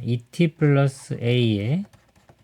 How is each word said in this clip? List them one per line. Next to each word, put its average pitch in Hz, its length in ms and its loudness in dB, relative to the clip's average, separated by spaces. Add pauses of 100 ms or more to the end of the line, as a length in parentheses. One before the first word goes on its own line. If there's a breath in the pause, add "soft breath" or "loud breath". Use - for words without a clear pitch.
이 120 200 -4 (100)
티 170 220 0
플러스 139 640 0
A의 120 640 0 (600)